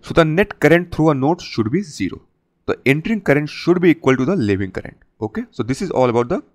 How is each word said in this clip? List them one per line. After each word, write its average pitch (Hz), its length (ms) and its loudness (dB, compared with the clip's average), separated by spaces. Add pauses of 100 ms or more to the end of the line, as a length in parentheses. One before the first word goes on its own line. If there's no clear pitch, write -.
So - 120 -12
the 165 100 6
net 160 360 0
current 175 340 4
through 160 160 2
a 147 60 2
node 143 260 0
should 107 300 -4
be 180 100 0
zero. 139 400 -8 (460)
The - 180 -2
entering 165 360 -6
current 151 280 0
should 175 320 -2
be 180 80 4
equal 135 260 2
to 127 80 -2
the 170 120 -2
leaving 101 360 -2
current. - 260 -12 (220)
Okay, 156 300 -6
so - 140 -8
this 123 180 -4
is 190 80 -6
all 127 200 2
about 120 200 0
the 285 140 -4 (120)